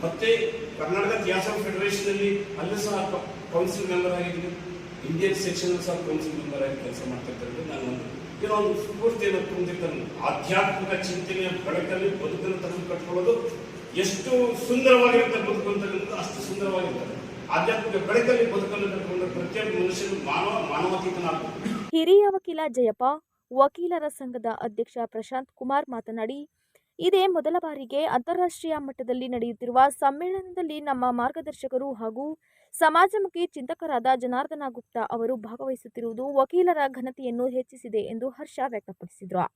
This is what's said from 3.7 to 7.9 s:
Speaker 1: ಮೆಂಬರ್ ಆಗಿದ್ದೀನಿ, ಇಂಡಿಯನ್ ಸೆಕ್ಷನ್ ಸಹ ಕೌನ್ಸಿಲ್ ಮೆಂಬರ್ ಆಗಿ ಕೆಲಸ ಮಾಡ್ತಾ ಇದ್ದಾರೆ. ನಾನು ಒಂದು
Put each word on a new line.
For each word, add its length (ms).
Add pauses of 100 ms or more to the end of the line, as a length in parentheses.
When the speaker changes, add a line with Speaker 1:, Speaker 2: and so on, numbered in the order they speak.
Speaker 1:
ಮೆಂಬರ್ 220
ಆಗಿದ್ದೀನಿ, 380 (580)
ಇಂಡಿಯನ್ 260
ಸೆಕ್ಷನ್ 440
ಸಹ 180 (100)
ಕೌನ್ಸಿಲ್ 320
ಮೆಂಬರ್ 240
ಆಗಿ 220
ಕೆಲಸ 260
ಮಾಡ್ತಾ 220
ಇದ್ದಾರೆ. 360
ನಾನು 200
ಒಂದು 160 (400)